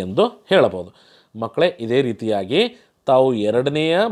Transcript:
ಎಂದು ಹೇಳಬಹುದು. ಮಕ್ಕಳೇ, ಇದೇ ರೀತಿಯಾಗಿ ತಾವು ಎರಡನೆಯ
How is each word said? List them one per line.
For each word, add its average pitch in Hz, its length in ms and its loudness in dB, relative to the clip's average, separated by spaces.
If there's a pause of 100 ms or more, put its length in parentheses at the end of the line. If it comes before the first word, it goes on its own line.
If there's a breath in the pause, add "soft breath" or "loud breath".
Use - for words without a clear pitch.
ಎಂದು 107 200 0 (280)
ಹೇಳಬಹುದು. 95 380 2 (520 soft breath)
ಮಕ್ಕಳೇ, 156 260 0 (160)
ಇದೇ 117 220 0
ರೀತಿಯಾಗಿ 107 540 -2 (500 soft breath)
ತಾವು 131 160 4 (220)
ಎರಡನೆಯ 143 480 0 (160)